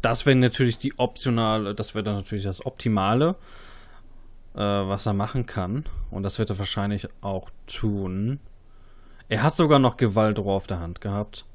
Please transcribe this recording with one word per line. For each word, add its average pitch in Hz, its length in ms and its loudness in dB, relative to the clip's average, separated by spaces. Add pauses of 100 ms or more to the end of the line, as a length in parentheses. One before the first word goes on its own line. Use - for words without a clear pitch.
das 117 240 2
wäre 135 120 8
natürlich 123 400 4
die - 200 -6
optionale, 110 760 0
das - 180 -6
wäre 107 100 -4
dann 104 120 -2
natürlich 98 300 -6
das 95 200 -6
Optimale, 117 720 2 (1160)
äh, 104 60 -12
was 101 460 0
er 104 80 2
machen 101 320 -2
kann. 104 380 -4 (260)
Und 98 140 -6
das 98 160 -4
wird 110 100 0
er 95 80 -2
wahrscheinlich 101 500 -2 (140)
auch 95 280 -6 (180)
tun. 101 720 -2 (880)
Er 110 160 0
hat 156 100 4
sogar 151 240 6
noch 127 200 4
Gewalt 107 420 4
auf 98 280 0
der 90 120 -4
Hand 85 220 -8
gehabt. 101 520 -4